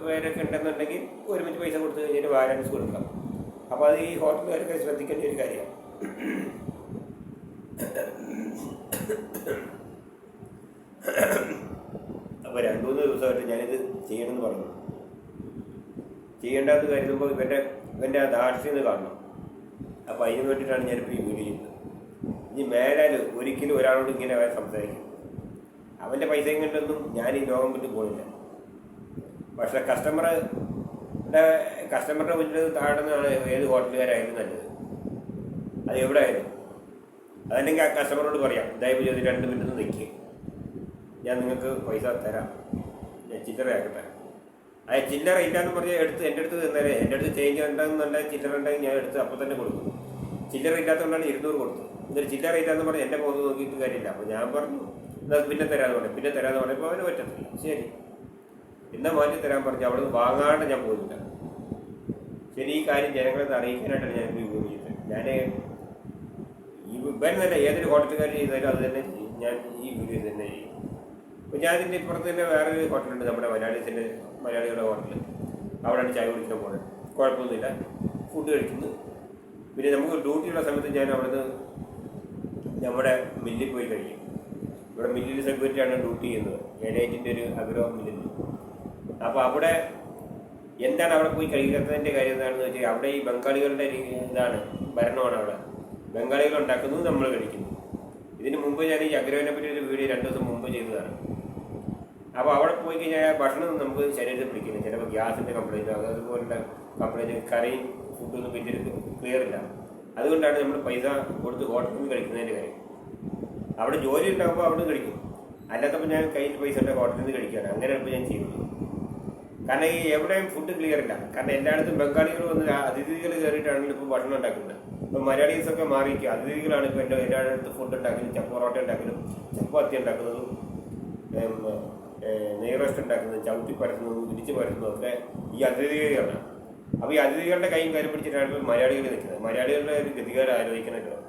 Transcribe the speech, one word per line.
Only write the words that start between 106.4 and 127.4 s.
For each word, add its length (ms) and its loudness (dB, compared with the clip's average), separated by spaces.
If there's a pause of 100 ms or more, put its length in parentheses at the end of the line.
കംപ്ലയിൻറ്റ്, 500 -2
കറിയും 320 2 (340)
ഫുഡൊന്നും 380 -6
വലിയ 180 -4 (460)
ക്ലിയർ 280 2
ഇല്ല. 100 -4 (640)
അതുകൊണ്ടാണ് 440 6
നമ്മൾ 240 0
പൈസ 180 0 (380)
കൊടുത്ത് 280 -2
ഹോട്ടലിൽ 260 0
നിന്ന് 160 -2
കഴിക്കുന്നതിൻ്റെ 440 -2
കാര്യം. 200 -6 (1040)
അവിടെ 260 2
ജോലി 260 4
ഉണ്ടാകുമ്പോൾ 360 4
അവിടെ 100 2
നിന്ന് 140 2
കഴിക്കും, 220 -2 (580)
അല്ലാത്തപ്പോൾ 420 2
ഞാൻ 100 4 (120)
കയ്യിൽ 260 0
പൈസ 200 2
ഉണ്ട് 160 4
ഹോട്ടലിൽ 220 2
നിന്ന് 160 -2
കഴിക്കുകയാണ്. 380 -2
അങ്ങനെയാണ് 260 2
ഇപ്പോൾ 160 -2
ഞാൻ 140 0
ചെയ്യുന്നത്. 340 -2 (1040)
കാരണം 280 4
ഈ 20 0 (200)
എവിടെയും 360 2
ഫുഡ് 240 -4
ക്ലിയർ 260 2
ഇല്ല. 100 -2 (200)
കാരണം 220 0
എല്ലായിടത്തും 460 4
ബംഗാളികൾ 500 4
വന്ന് 140 4 (240)
അതിഥികൾ 420 -2 (100)
കയറിയിട്ടാണല്ലോ 540 2
ഇപ്പോൾ 180 -6
ഭക്ഷണം 240 0
ഉണ്ടാക്കുന്നത്. 380 -2 (300)
ഇപ്പോൾ 220 0
മലയാളീസൊക്കെ 640 4
മാറിയിരിക്കുക, 440 2
അതിഥികളാണ് 540 0
ഇപ്പോൾ 140 0
എൻ്റെ 220 2
എല്ലായിടത്തും 520 2